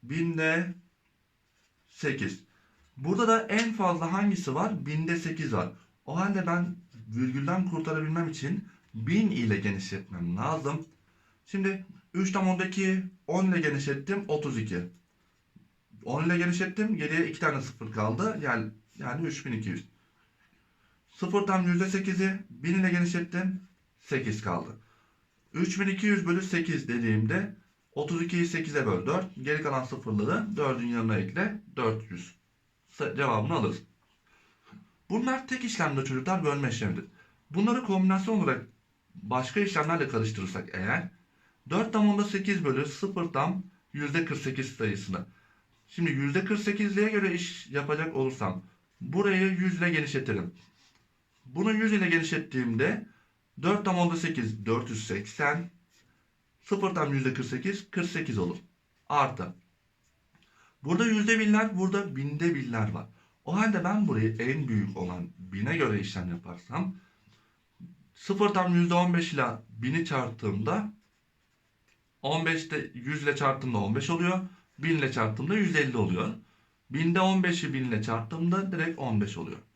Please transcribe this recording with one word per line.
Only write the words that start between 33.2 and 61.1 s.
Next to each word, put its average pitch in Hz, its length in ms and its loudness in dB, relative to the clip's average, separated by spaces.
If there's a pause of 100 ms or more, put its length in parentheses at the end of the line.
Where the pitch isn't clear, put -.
alırız. - 280 0 (1300)
Bunlar 254 380 0
tek 254 160 -4
işlemde 143 400 0
çocuklar 151 400 -2
bölme 143 240 2
işlemidir. 104 360 -2 (460)
Bunları 233 340 2
kombinasyon 190 540 2
olarak 131 280 0 (480)
başka 127 460 -2
işlemlerle 165 480 2
karıştırırsak 107 640 -4
eğer, 113 360 -2 (600)
dört 220 220 0
tam 208 160 6
onda 202 160 4
sekiz 190 400 0
bölü 139 220 2
sıfır 180 460 -4
tam 180 300 0 (300)
yüzde 147 320 0
kırk 143 180 -4
sekiz 131 300 -4
sayısını. 95 540 -4 (600)
Şimdi 170 220 -2
yüzde 139 340 0
kırk 208 160 0
sekizliğe 202 480 2
göre 196 260 2
iş - 360 -6
yapacak 147 460 -2
olursam 127 460 -2 (380)
burayı 190 520 2
yüz 180 260 0
ile 175 120 2
genişletirim. 135 640 -2 (920)
Bunu 180 260 0
yüz 214 200 4
ile 185 160 4
genişlettiğimde 147 960 2 (560)
dört 196 220 2
tam 185 140 2
onda 170 180 4
sekiz, 110 500 -2
dört 113 240 0
yüz 107 160 -6
seksen. 147 640 -2 (920)
Sıfır 196 320 0
tam 147 200 0
yüzde 131 200 0
kırk 123 120 -4
sekiz, 185 440 -4
kırk 170 200 -2
sekiz 127 280 -4
olur. 87 180 -2 (520)
Artı. 131 460 0 (1300)
Burada 185 220 4
yüzde 220 320 4